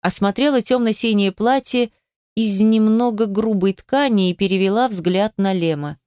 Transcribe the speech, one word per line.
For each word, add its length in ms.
Осмотрела 600
тёмно-синее 680
платье 600
из 240
немного 640
грубой 480
ткани 560
и 40
перевела 540
взгляд 500
на 160
Лема. 540